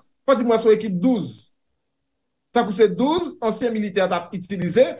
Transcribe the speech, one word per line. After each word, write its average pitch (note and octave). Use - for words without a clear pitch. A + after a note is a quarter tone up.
pas C4+
dis-moi A3+
sur A3+
équipe G#3+
douze. F3+
Tant A#3
que G#3
c'est G#3
douze, D4
anciens A3+
militaires G3+
t'a -
utilisé, F#3